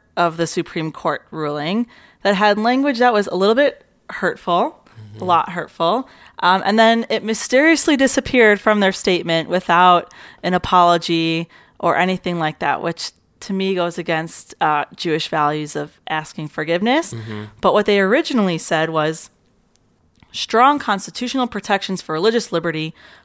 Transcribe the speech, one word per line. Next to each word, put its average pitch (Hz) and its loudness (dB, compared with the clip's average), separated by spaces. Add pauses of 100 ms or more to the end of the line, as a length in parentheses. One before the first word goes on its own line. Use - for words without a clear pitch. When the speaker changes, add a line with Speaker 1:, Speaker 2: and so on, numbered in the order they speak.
(180)
Speaker 1:
of 170 0
the 165 -2
Supreme 160 -6
Court 151 -6 (100)
ruling 156 -4 (360)
that 202 2
had 208 2
language 254 0
that 247 4
was 208 0
a - -6
little 196 2
bit 277 0 (240)
hurtful, 190 -2 (380)
Speaker 2:
Mm-hmm. - -16
Speaker 1:
a 190 -8
lot 175 2
hurtful, 175 -4 (300)
um, 185 2
and 208 2
then 226 4
it - -2
mysteriously 277 2
disappeared 240 4
from 208 2
their 190 4
statement 170 -2
without 180 4 (300)
an 180 -2
apology 170 2 (320)
or - 0
anything 180 -2
like 160 -4
that, 143 -4
which - -6 (280)
to - -8
me 190 -2
goes 175 -4
against, 165 -6
uh, 151 0 (140)
Jewish 160 -4
values 151 -2
of 147 -10
asking 156 -8
forgiveness. 202 -2
Speaker 2:
Mm-hmm. 107 -10 (160)
Speaker 1:
But 185 4
what 208 2
they 202 2
originally 202 0
said 160 -2
was, 160 -2 (1040)
"Strong 269 2
constitutional 240 -4
protections 196 -4
for - -10
religious 202 0
liberty 160 -4 (320)